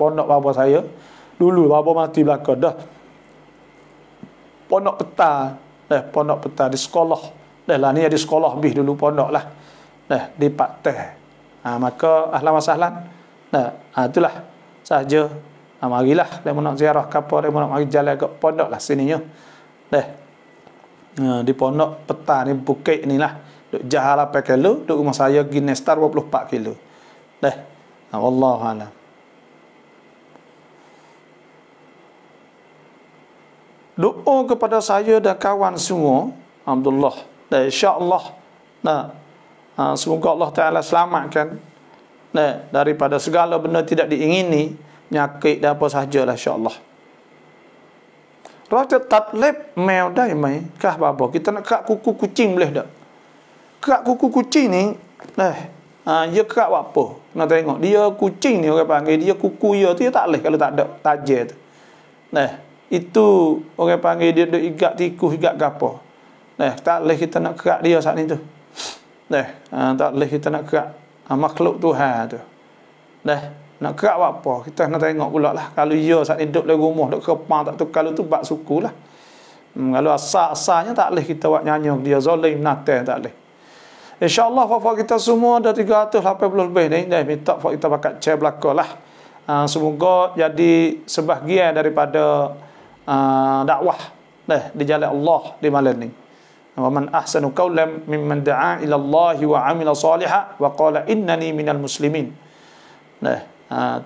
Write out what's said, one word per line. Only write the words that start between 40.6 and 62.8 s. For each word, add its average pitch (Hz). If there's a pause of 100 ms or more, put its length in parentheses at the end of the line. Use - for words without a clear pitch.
selamatkan, 160 (720)
nah, 147
daripada 143
segala 170
benda 165
tidak 160
diingini, 156 (400)
penyakit 147
dan 147
apa 151
sahajalah, 135
insya-Allah. 113 (2000)
Rasa 262
tatlib 226
meo 185
dai 233
mai 151 (160)
kah 180
bapa? 139
Kita 156
nak 202
kerak 226
kuku 220
kucing 208
boleh 160
tak? 143 (960)
Kerak 247
kuku 254
kucing 254
ni, 185 (520)
nah, 190 (560)
ha, 160
dia 202
kerak 196
buat 165
apa? 139 (320)
Nak 165
tengok. 160
Dia 208
kucing 196
ni 151
orang 160
panggil, 156
dia 190
kuku 202
dia 190
tu 247
dia 254
tak 185
leh 147
kalau 156
tak 143
ada - (160)
tajir 135
tu. - (760)
Nah, 139 (400)